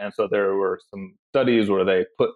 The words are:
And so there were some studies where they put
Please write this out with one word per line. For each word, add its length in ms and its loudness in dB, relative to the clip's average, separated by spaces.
And 140 -10
so 120 -2
there 280 0
were 340 -2
some 260 -16
studies 400 2
where 160 2
they 220 2
put 180 0